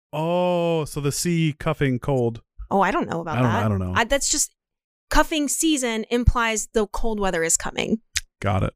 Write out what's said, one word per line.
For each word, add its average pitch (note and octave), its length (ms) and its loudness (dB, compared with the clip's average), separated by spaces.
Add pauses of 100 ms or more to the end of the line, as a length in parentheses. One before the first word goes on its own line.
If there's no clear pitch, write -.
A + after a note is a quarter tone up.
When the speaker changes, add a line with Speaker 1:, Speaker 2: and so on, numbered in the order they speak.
(120)
Speaker 1:
Oh, E3+ 720 0
so D3 160 -8
the C#3+ 120 0
sea E3 460 0
cuffing C#3 400 0
cold. A#2+ 440 -2 (280)
Speaker 2:
Oh, G3 100 2
I F#3 100 2
don't C#4 180 0
know E3 120 -4
about E3 180 -4
Speaker 1:
I B2+ 40 4
don't, B2 100 4
Speaker 2:
that. A#2+ 120 0
Speaker 1:
I A2 40 2
don't G2+ 120 0
know. F2+ 160 -4
Speaker 2:
I, - 80 2
that's - 240 0
just - 260 -2 (560)
cuffing D4+ 380 2
season B3 600 0
implies A3+ 600 2
the G#3+ 140 0
cold A3 340 -2
weather F#3 220 0
is E3 140 0
coming. - 440 -4 (400)
Speaker 1:
Got G2 220 0
it. - 120 -2